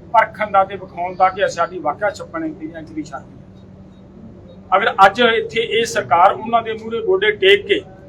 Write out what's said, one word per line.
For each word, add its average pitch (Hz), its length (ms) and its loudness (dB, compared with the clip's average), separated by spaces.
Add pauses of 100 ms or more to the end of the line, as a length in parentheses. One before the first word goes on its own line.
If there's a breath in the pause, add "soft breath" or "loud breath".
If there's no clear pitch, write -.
(120)
ਪਰਖਣ 214 380 0
ਦਾ 196 140 2
ਤੇ 196 120 -8
ਵਿਖਾਉਣ 185 400 -10
ਦਾ 185 120 4
ਕਿ 190 200 -2
ਸਾਡੀ 170 300 -4
ਵਾਕਿਆ 151 320 -4
ਛੱਪਨ 170 340 -10
ਇੰਚ 160 460 -12
ਦੀ 156 120 -10
ਛਾਤੀ - 280 -14
ਹੈ। - 80 -20 (1400)
ਅਗਰ 202 160 2 (140)
ਅੱਜ 196 140 2
ਇੱਥੇ 226 400 2
ਇਹ 226 240 0
ਸਰਕਾਰ 196 480 4
ਉਹਨਾਂ 226 300 -2
ਦੇ 220 100 -8
ਮੂਹਰੇ 220 300 -8
ਗੋਡੇ 190 340 2
ਟੇਕ 196 300 4
ਕੇ 190 140 0 (280)